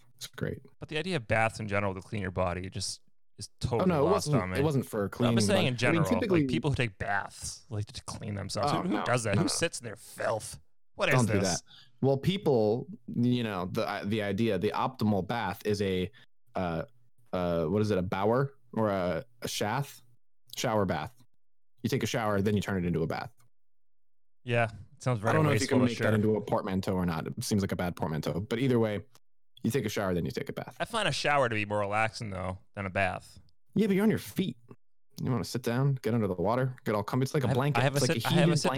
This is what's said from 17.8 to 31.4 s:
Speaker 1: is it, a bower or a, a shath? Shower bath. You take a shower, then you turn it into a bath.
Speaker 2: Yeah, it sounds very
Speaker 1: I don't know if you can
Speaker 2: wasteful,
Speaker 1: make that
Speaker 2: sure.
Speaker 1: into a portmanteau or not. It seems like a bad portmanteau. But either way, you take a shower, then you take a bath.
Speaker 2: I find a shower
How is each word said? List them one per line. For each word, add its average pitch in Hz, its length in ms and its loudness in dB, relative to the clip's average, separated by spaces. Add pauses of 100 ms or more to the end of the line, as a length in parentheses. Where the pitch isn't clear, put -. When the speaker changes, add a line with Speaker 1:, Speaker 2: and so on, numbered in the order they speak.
Speaker 1:
is 107 80 0
it, 98 80 2
a - 20 -2
bower 107 520 0 (200)
or 110 160 2
a, 90 340 0 (200)
a - 40 -6
shath? 117 540 -4 (540)
Shower 110 300 2
bath. 82 260 -4 (720)
You 117 60 0
take 131 140 0
a 110 40 -2
shower, 107 340 2
then 104 140 2
you 98 60 2
turn 95 220 -2
it 90 40 0
into 82 160 2
a 82 40 -2
bath. - 220 -4 (1120)
Speaker 2:
Yeah, 117 220 2
it - 380 -10
sounds 123 160 0
very 110 120 0
Speaker 1:
I - 20 4
don't 156 100 4
know 151 80 4
if 139 100 4
you 135 60 -2
can 127 140 4
Speaker 2:
wasteful, 123 80 4
Speaker 1:
make 113 100 -4
that 113 60 0
Speaker 2:
sure. 107 100 4
Speaker 1:
into 107 220 4
a 104 40 0
portmanteau 101 520 0
or 92 120 2
not. 80 220 -2
It - 160 -8
seems 104 180 2
like 98 120 0
a - 20 -4
bad 90 200 -2
portmanteau. 78 440 -2
But 110 200 -4
either 127 200 2
way, 107 220 0 (600)
you 117 100 2
take - 140 0
a - 40 -2
shower, 98 260 0
then 85 100 0
you - 60 -4
take - 180 -6
a - 40 -6
bath. - 260 -10
Speaker 2:
I 170 60 -2
find 214 220 -2
a 151 40 0
shower 143 380 2